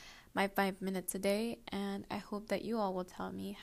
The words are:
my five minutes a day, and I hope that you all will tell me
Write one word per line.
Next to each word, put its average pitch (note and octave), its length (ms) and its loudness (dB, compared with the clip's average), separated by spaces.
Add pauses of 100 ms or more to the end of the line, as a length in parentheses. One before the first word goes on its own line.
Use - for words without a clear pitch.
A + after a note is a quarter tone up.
(340)
my G3 140 4
five G3 320 2
minutes F#3 340 -2
a G3 40 0
day, G3+ 400 2 (100)
and G3 420 -2
I G#3 80 -2
hope G#3 300 -6
that G3 160 2
you A3+ 140 2
all F#3+ 160 2
will F#3 100 0
tell F#3 280 -6
me G3 300 -4